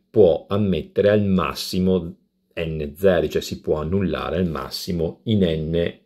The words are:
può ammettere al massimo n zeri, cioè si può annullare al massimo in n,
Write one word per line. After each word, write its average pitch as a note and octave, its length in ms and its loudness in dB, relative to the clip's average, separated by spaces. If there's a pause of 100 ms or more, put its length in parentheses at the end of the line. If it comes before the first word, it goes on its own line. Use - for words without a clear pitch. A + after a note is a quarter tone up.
(100)
può F2+ 380 4
ammettere G2 600 0
al G#2 140 2
massimo F#2 920 0 (380)
n D#2 420 -6
zeri, E2+ 340 2
cioè E2 120 -2
si - 180 -8
può D#2+ 160 -2
annullare D#2 600 -2
al F2+ 100 0
massimo D#2+ 760 -6
in G#2+ 160 2
n, E2 640 0